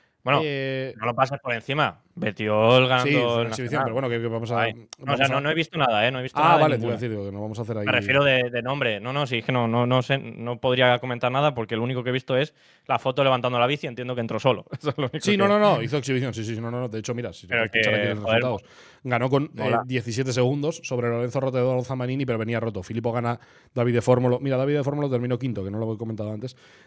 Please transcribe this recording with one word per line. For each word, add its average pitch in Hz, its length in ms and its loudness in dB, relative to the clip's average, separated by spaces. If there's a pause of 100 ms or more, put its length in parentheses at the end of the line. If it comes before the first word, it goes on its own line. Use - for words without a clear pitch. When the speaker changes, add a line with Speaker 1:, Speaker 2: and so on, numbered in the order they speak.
(220)
Speaker 1:
Bueno, 143 220 2
Speaker 2:
Eh, 135 540 -4
Speaker 1:
no 110 80 -8
lo 120 100 -2
pases 131 260 0
por 123 120 -4
encima. 131 480 -2 (120)
Bettiol 110 760 4
ganando 127 200 2
Speaker 2:
Sí, 143 60 2
fue 123 80 2
una 117 200 2
Speaker 1:
el 117 40 -2
Speaker 2:
exhibición, 120 320 -4
Speaker 1:
Nacional. 135 60 0
Speaker 2:
pero 113 80 -4
bueno, 131 160 -2
que, 117 120 -2
que 117 60 -4
vamos 113 240 -4
a, 110 120 0
Speaker 1:
Ay. 113 100 -2
No, 117 80 -16
o 110 60 -20 (180)
Speaker 2:
vamos 135 120 0
Speaker 1:
sea, 135 100 2
Speaker 2:
a - 20 0
Speaker 1:
no, 135 100 0
no 143 100 -2
he 156 60 0
visto 165 220 -4
nada, 117 280 2
¿eh? 127 60 2
No 131 80 -6
he 127 40 -6
visto 127 160 -8
Speaker 2:
Ah, 151 40 4
Speaker 1:
nada 170 140 8
de 151 60 4
Speaker 2:
vale, 151 120 4
te 110 60 -4
iba 117 120 -2
a - 20 -2
Speaker 1:
ninguna. 107 40 -8
Speaker 2:
decir, 117 120 -4
digo, 101 140 -6
que 98 60 -8
no 101 100 -10
vamos 107 160 -8
a 117 40 -8
hacer 110 160 -6
ahí 104 80 -4
Speaker 1:
Me 120 80 2
refiero 127 320 2
de, 127 240 2
de 120 120 -4
nombre. 123 380 -2
No, 123 140 -6
no, 143 120 -2
sí, 120 120 -4
es 110 80 -6
que 131 80 0
no, 120 160 2
no, 120 180 2
no 127 140 4
sé, 135 160 -2
no 117 420 -10
podría 123 400 4
comentar 123 320 -2
nada 139 240 2
porque 113 220 -4
lo 113 60 0
único 123 200 -2
que 123 60 -2
he 123 40 0
visto 127 220 -2
es 135 180 0 (320)
la 127 140 0
foto 131 240 0
levantando 127 360 2
la 120 60 6
bici, 143 220 -2
entiendo 123 260 -6
que 120 80 -4
entró 113 200 -2
solo. 120 260 2
<laughs> - 100 -10
Eso 147 120 -4
es - 80 -4
lo 143 80 -2
único 143 180 -8
Speaker 2:
Sí, 202 80 2
Speaker 1:
que 202 60 2
Speaker 2:
no, 196 100 4
no, 208 100 4
no, 196 240 4
hizo 117 160 -4
exhibición, 127 360 -2
sí, 110 100 -6
sí, 113 120 -6
sí, 110 60 -8
no, 117 80 -8
no, 123 120 -6
no. 123 80 -6
De 110 100 -8
hecho, 117 160 -6
mira, 117 160 -8
si - 160 -20
te 90 60 -10
Speaker 1:
Pero 117 80 2
Speaker 2:
puedes 113 100 -2
pinchar 110 220 4
aquí 104 100 2
Speaker 1:
que, 101 120 0
Speaker 2:
los 107 100 -6
Speaker 1:
joder, 113 100 2
Speaker 2:
resultados. 120 280 0 (420)
Ganó 123 240 0
con, 139 160 2
eh, - 100 -12
Speaker 1:
mola. 117 300 0
Speaker 2:
diecisiete 123 480 -2
segundos 143 500 0
sobre 120 240 -4
Lorenzo 120 320 -2
Rotedoro 127 460 0
Zamanini, 131 400 -4
pero 120 120 0
venía 113 220 -2
roto. 104 240 -4
Filippo 117 300 -4
gana, 120 260 -2 (340)
David 120 200 2
de 117 80 2
Formolo. 123 400 4
Mira, 135 160 0
David 139 180 0
de 147 80 0
Formolo 143 260 -2
terminó 123 300 -2
quinto, 113 240 -4
que 98 80 -6
no 104 80 -6
lo 113 140 -2
he 104 40 -6
comentado 107 360 -6
antes. 113 240 -10 (300)